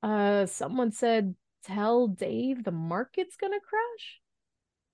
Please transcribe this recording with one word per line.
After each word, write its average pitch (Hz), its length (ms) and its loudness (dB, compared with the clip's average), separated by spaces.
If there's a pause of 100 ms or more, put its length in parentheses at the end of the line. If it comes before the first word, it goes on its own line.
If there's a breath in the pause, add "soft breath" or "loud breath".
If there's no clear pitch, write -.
Uh, 202 420 4
someone 240 460 -2
said, 220 440 2 (280)
Tell 220 440 2
Dave 220 560 -2
the 208 80 -4
market's 175 640 -4
gonna 392 240 -4
crash. 453 600 -6 (720)